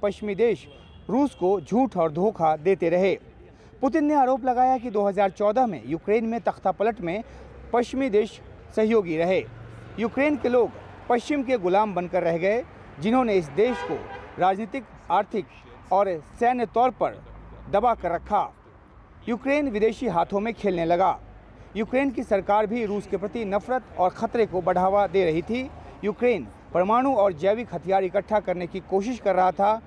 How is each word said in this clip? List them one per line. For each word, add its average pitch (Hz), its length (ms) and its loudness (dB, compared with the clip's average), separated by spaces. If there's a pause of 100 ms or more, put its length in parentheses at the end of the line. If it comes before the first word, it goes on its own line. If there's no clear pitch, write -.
पश्चिमी 208 340 -2
देश 214 320 0 (420)
रूस 262 260 2
को 185 260 0
झूठ 208 360 0
और 165 140 2
धोखा 165 460 0
देते 165 320 0
रहे। 180 300 2 (640)
पुतिन 294 220 2
ने 294 100 2
आरोप 262 320 2
लगाया 254 320 4
कि 240 120 -6
दो 202 180 0
हज़ार 196 220 2
चौदह 214 360 2
में 165 200 -6
यूक्रेन 202 400 0
में 226 160 -4
तख्तापलट 202 600 -2
में 185 220 -6 (500)
पश्चिमी 247 360 -2
देश 208 320 0 (340)
सहयोगी 214 420 2
रहे। 170 280 2 (540)
यूक्रेन 269 380 0
के 247 120 -2
लोग 240 200 4 (400)
पश्चिम 254 340 0
के 247 140 0
गुलाम 196 360 2
बनकर 175 300 -2
रह 165 140 0
गए, 202 260 0 (360)
जिन्होंने 226 340 2
इस 180 120 2
देश 202 320 0 (140)
को 139 80 -4 (400)
राजनीतिक, 196 440 0 (280)
आर्थिक 214 340 0 (460)
और 185 320 0 (160)
सैन्य 240 260 2
तौर 247 240 2
पर 131 340 -4 (480)
दबा 220 240 2
कर 175 160 -4
रखा। 170 420 -2 (760)
यूक्रेन 277 400 0
विदेशी 220 380 0
हाथों 170 320 0
में 226 140 -4
खेलने 180 320 -2
लगा। 175 340 2 (580)
यूक्रेन 254 340 0
की 240 120 -6
सरकार 202 420 2
भी 226 200 -2
रूस 202 220 -4
के 196 100 -4
प्रति 208 280 -6
नफरत 208 380 -2 (140)
और 180 120 2
खतरे 220 360 0
को 185 160 -4
बढ़ावा 190 460 2
दे 180 180 2
रही 160 160 0
थी। 262 280 -4 (340)
यूक्रेन 208 440 0 (260)
परमाणु 233 400 2
और 202 200 4
जैविक 196 420 0
हथियार 190 280 0
इकट्ठा 196 360 0
करने 180 280 -4
की 185 120 -8
कोशिश 202 400 -2
कर 196 160 2
रहा 185 160 4
था। 208 360 0